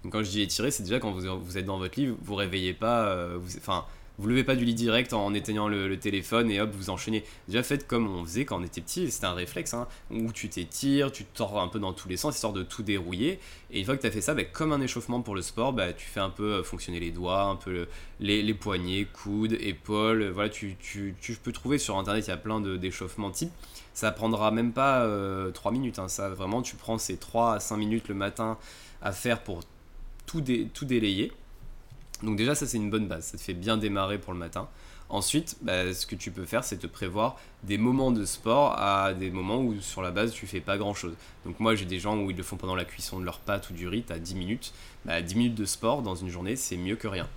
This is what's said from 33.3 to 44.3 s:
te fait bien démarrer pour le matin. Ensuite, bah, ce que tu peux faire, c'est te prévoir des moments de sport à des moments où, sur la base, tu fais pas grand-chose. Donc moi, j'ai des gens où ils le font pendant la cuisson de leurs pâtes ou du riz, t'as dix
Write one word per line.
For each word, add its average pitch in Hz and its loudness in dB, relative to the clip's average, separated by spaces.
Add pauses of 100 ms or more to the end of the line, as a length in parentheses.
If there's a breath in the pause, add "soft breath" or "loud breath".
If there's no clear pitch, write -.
te - -10
fait 98 -6
bien 98 2
démarrer 101 2
pour 92 -8
le 90 -4
matin. 85 -6 (420 loud breath)
Ensuite, 139 0
bah, 92 2
ce - -4
que - -6
tu 92 -6
peux 90 -6
faire, 127 0
c'est 95 -4
te - -8
prévoir 104 -2 (280 loud breath)
des 101 2
moments 127 6
de 107 4
sport 123 4
à 98 4
des 92 -2
moments 95 0
où, 110 2
sur - -6
la 90 0
base, 107 2
tu - -10
fais 90 -4
pas 98 0
grand-chose. 101 -2 (300 loud breath)
Donc 90 -8
moi, 110 6
j'ai 98 0
des 90 -2
gens 104 2
où 98 2
ils 87 -2
le 90 -4
font 95 -6
pendant 92 -2
la 90 0
cuisson - -6
de 92 -2
leurs 85 -4
pâtes 101 -2
ou 90 -8
du 87 -6
riz, 117 0
t'as 85 -6
dix 87 -6